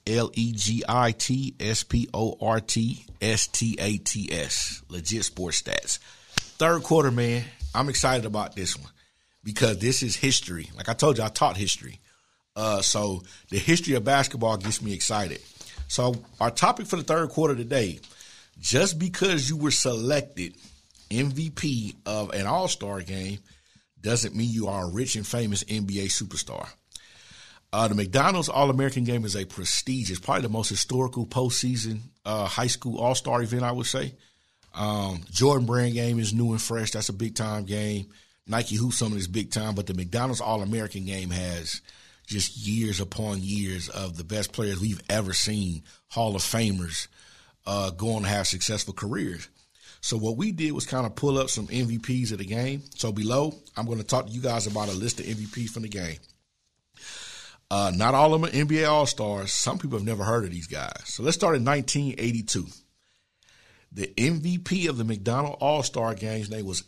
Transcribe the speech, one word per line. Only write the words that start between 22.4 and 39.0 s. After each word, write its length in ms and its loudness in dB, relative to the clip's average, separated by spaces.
All-Star 540 -2
game 360 -6
doesn't 340 0
mean 160 0
you 160 0
are 200 -2
a 60 -4
rich 220 -2
and 100 -4
famous 440 0
N 160 -2
B 160 -2
A 60 -2
superstar. 600 -4
Uh, 160 4
the 80 2
McDonald's 520 4
All-American 540 4
Game 220 0
is 100 -4
a 100 -4
prestigious, 760 -2
probably 220 0
the 60 -2
most 200 -2
historical 580 0
postseason, 760 0
uh, 220 -2
high 220 0
school 320 -2
All-Star 420 2
event, 220 0
I 80 0
would 140 -2
say. 280 -2
Um, 520 -2
Jordan 380 4
Brand 260 2
game 280 0
is 120 0
new 200 2
and 100 0
fresh. 300 -2
That's 160 -2
a 40 -2
big-time 520 -2
game. 460 -2
Nike 300 0
Hoops 220 2
Summit 200 0